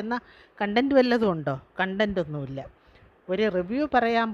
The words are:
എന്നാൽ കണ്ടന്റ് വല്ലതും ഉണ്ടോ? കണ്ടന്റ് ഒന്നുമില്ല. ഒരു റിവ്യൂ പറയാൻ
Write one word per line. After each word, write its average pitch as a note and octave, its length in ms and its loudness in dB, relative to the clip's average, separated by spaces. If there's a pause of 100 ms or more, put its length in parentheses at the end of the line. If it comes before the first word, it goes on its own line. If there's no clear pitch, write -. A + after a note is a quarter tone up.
എന്നാൽ A#3 180 -4 (400)
കണ്ടന്റ് A#3+ 380 2
വല്ലതും A#3+ 360 4
ഉണ്ടോ? C#3+ 200 -4 (240)
കണ്ടന്റ് F#3+ 440 -2
ഒന്നുമില്ല. C#3 380 -8 (720)
ഒരു F#3+ 120 0 (140)
റിവ്യൂ G#3 260 -2 (120)
പറയാൻ A#3 380 2